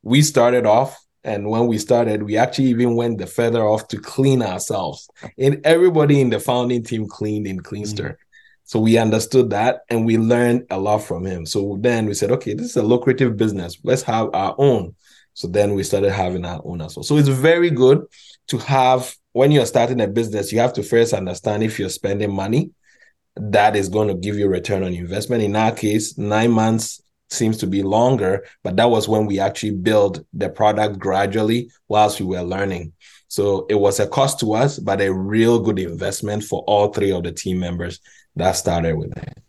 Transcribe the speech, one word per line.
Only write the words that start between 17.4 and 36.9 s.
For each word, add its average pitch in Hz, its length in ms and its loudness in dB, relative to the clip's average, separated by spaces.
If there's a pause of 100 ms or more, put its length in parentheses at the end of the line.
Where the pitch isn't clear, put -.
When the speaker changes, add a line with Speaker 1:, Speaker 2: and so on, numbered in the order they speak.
Speaker 1:
good 135 360 4 (420)
to 123 120 -4
have, 127 540 2 (200)
when 139 180 4
you're 135 140 4
starting 120 360 0
a 101 60 2
business, 107 440 -4
you 110 80 0
have - 140 2
to 107 80 -4
first 117 320 2
understand 98 480 -4
if 110 160 -2
you're 95 120 -4
spending 101 440 -4
money, 107 380 -2 (640)
that 104 400 2
is 95 140 0
gonna 104 260 0
give 101 220 -6
you 104 80 0
a 98 40 2
return 95 320 -2
on 90 120 -4
investment. 104 500 -4
In 101 120 -2
our 110 180 2
case, 107 440 -4
nine 107 340 0
months 110 500 0 (280)
seems 110 280 -2
to 98 100 -4
be 95 160 -2
longer, 101 640 2 (180)
but 92 140 -2
that 117 120 4
was 107 200 0
when 107 160 2
we 98 140 -2
actually 101 360 -4
built 95 480 0 (100)
the 92 160 -4
product 107 480 0
gradually 98 720 -2 (200)
whilst 104 320 2
we 95 40 -4
were 92 160 -4
learning. 90 520 -6 (340)
So 101 420 -2
it 107 60 2
was 101 240 2
a 101 80 2
cost 139 320 0
to 107 140 0
us, 127 260 0
but 98 220 -2
a 98 120 0
real 110 460 2
good 98 200 -2
investment 98 680 -6
for - 200 -6
all 104 280 2